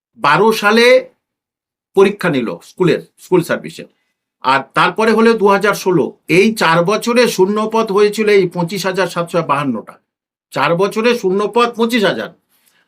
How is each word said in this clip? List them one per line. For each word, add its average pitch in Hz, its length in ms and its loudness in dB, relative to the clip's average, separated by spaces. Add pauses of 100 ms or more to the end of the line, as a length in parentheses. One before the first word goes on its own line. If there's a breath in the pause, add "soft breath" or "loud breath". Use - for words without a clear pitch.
(160)
বারো 156 360 2
সালে 233 580 2 (840)
পরীক্ষা 196 340 2
নিল 117 340 -4
স্কুলের, 160 360 -2 (180)
স্কুল 180 240 0
সার্ভিসের, - 440 -8 (560)
আর 135 220 0 (100)
তারপরে 185 380 0
হলো 226 220 4
দু 190 140 0
হাজার 196 260 2
ষোলো। 170 440 -2 (100)
এই 208 280 2
চার 165 280 2
বছরে 220 440 0
শূন্যপদ 214 640 -2
হয়েছিল 208 380 0
এই 196 200 4
পঁচিশ 175 360 -6
হাজার 185 220 -2
সাতশো 170 340 -4
বাহান্নটা। 139 520 -4 (580)
চার 147 240 0
বছরে 214 440 0
শূন্যপদ 208 500 -2
পঁচিশ 226 340 -2
হাজার, 117 260 -2 (580)